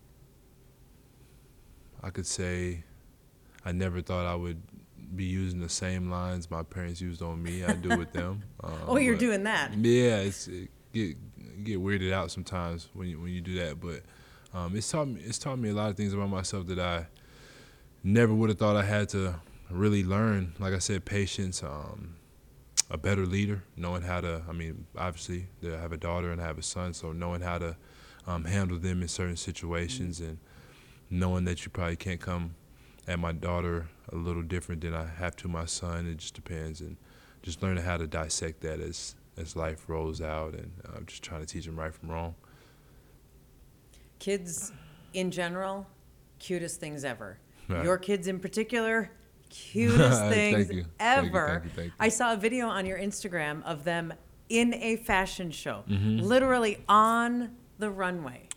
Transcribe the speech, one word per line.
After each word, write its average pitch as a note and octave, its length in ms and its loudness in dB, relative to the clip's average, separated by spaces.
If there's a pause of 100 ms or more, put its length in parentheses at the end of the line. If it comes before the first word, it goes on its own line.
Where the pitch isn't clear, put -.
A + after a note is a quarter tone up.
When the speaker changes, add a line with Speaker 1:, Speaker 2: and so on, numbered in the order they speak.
(2000)
Speaker 1:
I F2+ 60 -8
could F2+ 160 -6
say F2+ 580 -2 (800)
I F#2 80 -2
never F2+ 300 0
thought F2+ 240 -2
I F2 100 0
would E2+ 260 -4 (540)
be F#2+ 100 -2
using F#2 340 0
the E2+ 100 -4
same F#2 400 -2
lines F2+ 400 -2
my E2 140 -4
parents F2 380 -6
used F2 200 -4
on E2 220 -4
me, F2 200 -4
I F2+ 100 2
do F#2 240 2
with E3+ 160 -4
them. F#2+ 360 -4
Speaker 2:
<laughs> - 40 -20 (100)
Speaker 1:
Um, D#2+ 100 -6 (140)
Speaker 2:
Oh, B3+ 100 4
you're B3+ 180 4
Speaker 1:
but F#3 40 0
Speaker 2:
doing G#3 240 2
that. D#3+ 320 0
Speaker 1:
Yeah, A#2 420 6
it's, G2 300 -2
it F2+ 220 -10 (240)
get, F#2+ 680 -6
get G#2 160 -2
weirded F#2 340 2
out F2+ 180 0
sometimes E2+ 640 -4
when F#2 160 -6
you, D#2 100 -6
when F2 120 -6
you F2+ 100 -4
do F2+ 140 -4
that, E2+ 240 -4
but, E2+ 240 -8 (500)
um, F2+ 220 -2
it's G#2+ 160 -2
taught D3+ 160 0
me, A2 140 -6
it's A2+ 180 -6
taught C3+ 180 -4
me A2+ 120 0
a G#2 40 0
lot G#2 160 2
of F#2+ 80 -2
things G2+ 160 0
about G2+ 160 0
myself F#2 380 -2
that F2+ 120 -2
I F2 280 0 (960)
never A2 320 8
would A2 140 6
have G2+ 100 2
thought G#2 160 6
I G2+ 80 4
had G#2 260 2
to F#2+ 260 0 (360)
really G2+ 320 4
learn. G2 560 2
Like F#2+ 160 0
I - 40 2
said, F#2 260 -2
patience, G2 580 -2
um, E2+ 540 -8 (760)
a E2+ 80 0
better F#2+ 260 2
leader, G2 380 0 (140)
knowing F2 260 -2
how F2+ 180 -2
to, E2 260 -2
I E2 40 -6
mean, E2 340 -6 (100)
obviously, F2+ 520 -6 (160)
I E2+ 60 -6 (100)
have E2 140 -6
a D#2+ 40 -4
daughter E2+ 340 -2
and E2+ 100 -4
I E2+ 40 -4
have D#2+ 140 -6
a D#2+ 40 -8
son, F2+ 300 -6
so E2 200 -8
knowing F2 280 -4
how F2 160 -2
to, E2+ 180 -4 (520)
um, E2+ 180 -2
handle F2+ 320 0
them F2+ 240 0
in E2+ 60 -2
certain F2 300 -2
situations E2+ 840 -4
Speaker 2:
Mm-hmm. D#2+ 100 -8
Speaker 1:
and D#2+ 80 -10 (720)
knowing F2+ 360 2
that F2+ 200 -2
you - 60 -10
probably E2+ 240 0
can't F2+ 260 -4
come E2+ 320 -4 (540)
at F2 100 0
my E2+ 140 0
daughter E2+ 560 0 (220)
a - 60 -8
little E2+ 280 -2
different E2+ 380 -4
than E2 120 -2
I D#2+ 140 -2
have E2 300 -4
to - 100 -8
my E2 180 -2
son. E2+ 400 -4
It E2 120 -4
just - 180 -12
depends, D#2+ 460 -8
and D#2+ 160 -10 (440)
just E2+ 220 -8
learning F#2 200 2
how F2 140 0
to E2 80 -2
dissect D#2+ 560 -4
that D#2 200 -4
as, - 340 -8 (220)
as E2 180 -8
life D#2+ 320 -4
rolls D#2+ 340 -4
out, D#2 320 -4
and, D#2+ 180 -10 (140)
uh, E2 200 -12
just - 180 -14
trying D#2+ 160 -10
to D#2 80 -8
teach D#2+ 180 -8
him D#2+ 140 -8
right D#2+ 140 -4
from D#2+ 180 -12
wrong. E2+ 240 -4 (1800)
Speaker 2:
Kids F3+ 520 -4 (420)
in F#3 180 0
general, F#3+ 560 -4 (500)
cutest E3+ 420 -4
things D3 240 -8
ever. G#2+ 360 -6 (280)
Speaker 1:
Right. F#2+ 160 0
Speaker 2:
Your F3 140 4
kids F#3 300 0
in F#3 120 -2
particular, A3 680 0 (200)
Speaker 1:
<laughs> - 200 -20
Speaker 2:
cutest B2 720 8
Speaker 1:
Thank G#2 120 6 (340)
Speaker 2:
things F#2 40 -6
Speaker 1:
you. F2+ 120 0
Thank - 0 -
you, - 160 -10
Speaker 2:
ever. G#3 480 6
Speaker 1:
thank D#3+ 160 0
you, E3 80 -8
thank E3+ 160 -4
you. E3+ 120 -8
Speaker 2:
I A3 100 6
saw A#3 240 4
a G#3+ 40 2
video A3+ 300 2
on F#3+ 180 0
your F#3+ 140 -2
Instagram E3+ 640 -2
of D3+ 200 -4
them E3 300 0 (360)
in A#3 260 6
a A3+ 220 0
fashion F#3+ 520 2
show, G#2+ 400 -6
Speaker 1:
Mm-hmm. G#2+ 300 4
Speaker 2:
literally B3 680 4
on A#3 680 6 (240)
the G#3 100 0
runway. F3+ 680 -4